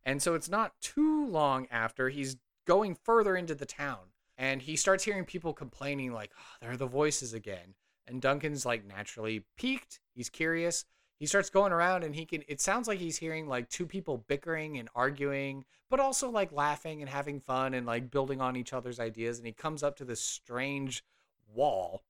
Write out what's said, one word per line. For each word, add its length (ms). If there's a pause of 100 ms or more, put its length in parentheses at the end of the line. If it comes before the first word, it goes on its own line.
And 180
so 120
it's 160
not 300
too 460
long 440
after 380
he's 280 (300)
going 280
further 420
into 180
the 120
town, 460 (260)
and 240
he 140
starts 280
hearing 200
people 300
complaining, 580
like, 260
"Oh, 220
there 100
are 60
the 100
voices 460
again." 420 (320)
And 160
Duncan's, 440
like, 180
naturally 640 (100)
piqued. 420 (160)
He's 140
curious. 560 (340)
He 60
starts 240
going 240
around, 320
and 100
he 120
can, 200
it 140
sounds 260
like 120
he's 180
hearing, 320
like, 220
two 160
people 320 (100)
bickering 480
and 180
arguing, 680 (240)
but 100
also, 300
like, 240
laughing 480
and 80
having 320
fun 320
and, 140
like, 240
building 320
on 120
each 200
other's 260
ideas. 380
And 80
he 80
comes 280
up 140
to 80
this 160
strange 840 (460)
wall 600